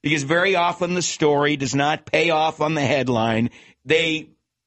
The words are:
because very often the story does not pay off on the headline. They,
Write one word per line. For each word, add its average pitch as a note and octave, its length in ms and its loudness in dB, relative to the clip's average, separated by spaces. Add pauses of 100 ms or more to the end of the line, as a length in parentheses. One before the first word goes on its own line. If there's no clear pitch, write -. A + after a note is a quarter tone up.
because D3 220 -2
very F3 300 0
often F3 400 -2
the F3+ 80 -2
story D3 540 0
does C3+ 180 -4
not C#3+ 300 0
pay D#3 260 0
off D#3 300 0
on D#3 140 0
the D3 80 -2
headline. A#2 680 0 (360)
They, D#3+ 440 0 (360)